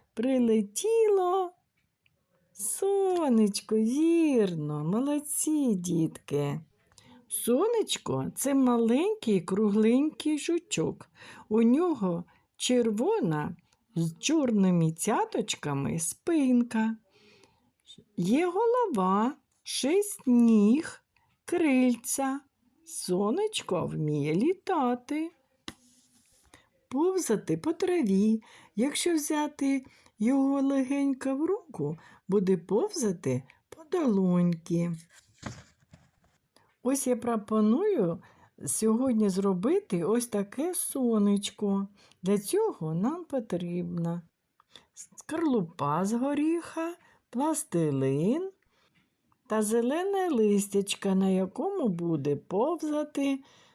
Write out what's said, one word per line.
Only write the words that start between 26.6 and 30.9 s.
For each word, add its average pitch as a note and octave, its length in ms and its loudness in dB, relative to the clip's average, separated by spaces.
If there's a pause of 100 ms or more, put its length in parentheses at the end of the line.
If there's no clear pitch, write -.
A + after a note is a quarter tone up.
повзати D4 680 0
по D4+ 160 -2
траві. A3 680 2 (340)
Якщо C#4+ 380 0
взяти D4 720 -2 (340)
його C4+ 440 2
легенько C4+ 720 0